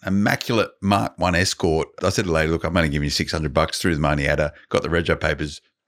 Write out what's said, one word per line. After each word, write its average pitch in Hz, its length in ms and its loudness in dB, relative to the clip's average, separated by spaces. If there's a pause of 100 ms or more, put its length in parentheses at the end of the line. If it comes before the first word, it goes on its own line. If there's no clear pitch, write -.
immaculate 101 640 0 (120)
Mark 101 360 0
One 90 180 0
Escort. 82 520 0 (140)
I 92 80 2
said 110 140 0
to 92 40 -4
the 85 40 2
lady, 80 180 2
"Look, 82 140 0
I'm 85 120 0
only 82 120 4
giving 73 180 0
you 73 40 -2
six - 220 -2
hundred 76 220 -2
bucks," 80 260 0
threw 90 140 0
the 76 60 -2
money 73 260 2
at 73 140 2
her, 73 120 0 (160)
got - 140 0
the - 60 -4
rego 82 300 0
papers, 76 420 -4 (280)